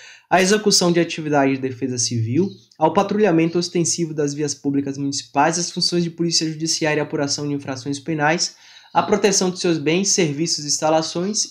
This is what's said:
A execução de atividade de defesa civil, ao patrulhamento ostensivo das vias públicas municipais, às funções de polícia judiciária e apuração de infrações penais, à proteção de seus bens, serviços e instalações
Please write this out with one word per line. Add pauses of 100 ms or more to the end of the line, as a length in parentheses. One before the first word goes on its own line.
(280)
A
execução
de
atividade
de
defesa
civil, (260)
ao
patrulhamento
ostensivo
das
vias
públicas
municipais,
às
funções
de
polícia
judiciária
e
apuração
de
infrações
penais, (360)
à
proteção
de
seus
bens,
serviços
e
instalações